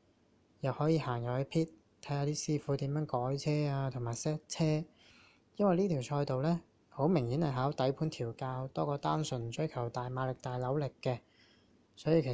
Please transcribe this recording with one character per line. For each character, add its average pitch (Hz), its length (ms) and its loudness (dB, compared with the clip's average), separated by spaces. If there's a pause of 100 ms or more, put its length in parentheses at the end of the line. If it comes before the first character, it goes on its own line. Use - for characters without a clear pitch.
(600)
又 135 100 0
可 151 200 2
以 160 80 4
行 120 240 -2
入 123 200 0
去 160 220 0
pit 160 40 -2 (340)
睇 - 60 -10
下 143 180 0
啲 151 120 -2
師 147 220 0
傅 139 160 0
點 139 160 -2
樣 151 140 -2
改 131 320 0
車 151 120 -2 (200)
啊， 139 200 0
同 123 120 -6
埋 117 100 -2
set 156 340 -2
車。 - 180 0 (920)
因 202 100 2
為 175 100 6
呢 196 120 4
條 143 140 0
賽 143 240 0
道 131 160 0
呢， 165 180 2 (300)
好 143 180 2
明 135 220 4
顯 143 100 0
係 147 140 2
考 131 180 2
底 135 200 2
盤 156 180 -2
調 117 240 -6
教 131 340 -6
多 160 160 -2
過 143 140 0
單 156 260 0
純 117 260 -4
追 156 160 -2
求 120 220 -4
大 123 220 -6
馬 131 200 -2
力、 127 120 -6
大 123 160 -4
扭 127 180 0
力 143 240 -2
嘅， 127 200 -2 (760)
所 156 160 0
以 165 80 6
其 131 140 0